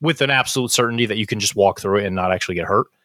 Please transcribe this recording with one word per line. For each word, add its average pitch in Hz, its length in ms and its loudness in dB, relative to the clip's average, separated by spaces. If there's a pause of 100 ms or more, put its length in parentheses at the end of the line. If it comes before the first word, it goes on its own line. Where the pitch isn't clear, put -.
with 151 200 0
an 139 100 2
absolute 127 420 0
certainty 120 340 2
that 107 120 -2
you 107 80 -2
can 107 120 -4
just 98 160 -4
walk 98 260 4
through 101 180 0
it 101 80 0
and 95 100 -4
not 92 160 0
actually 90 240 -2
get 82 100 -2
hurt. 104 200 0 (180)